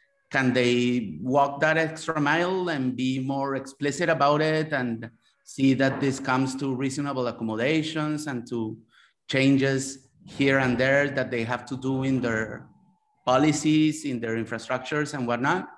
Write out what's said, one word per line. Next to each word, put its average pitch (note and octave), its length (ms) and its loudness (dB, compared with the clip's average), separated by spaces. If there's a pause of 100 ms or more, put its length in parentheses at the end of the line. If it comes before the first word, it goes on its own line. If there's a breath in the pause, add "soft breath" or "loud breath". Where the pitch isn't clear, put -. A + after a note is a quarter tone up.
(300)
Can C3 220 4
they B2 680 2
walk C#3 380 0
that D#3 180 2
extra D#3+ 420 -2
mile F3 480 0
and C3 280 -2
be C3 220 -2
more C3+ 360 -4
explicit C#3 540 -4
about D3 340 4
it D#3 300 0
and A#2+ 380 -4 (340 soft breath)
see C3+ 280 2
that C3 280 2
this C3+ 200 0
comes C3 360 0
to C3+ 180 -4
reasonable C3+ 540 -4
accommodations D3+ 960 -2
and B2 200 -8
to A2 300 -6 (540 soft breath)
changes C3+ 800 2 (180)
here C3+ 320 2
and B2+ 180 2
there C3+ 320 4
that C3 220 -4
they A#2 140 -2
have A#2+ 200 -4
to C3+ 140 -8
do C3 240 -2
in C3 180 0
their A2+ 460 -4 (580)
policies, D3+ 800 2
in B2+ 160 -4
their A2+ 160 -4
infrastructures B2+ 760 -4
and C3 120 -4
whatnot? C#3 400 0 (120)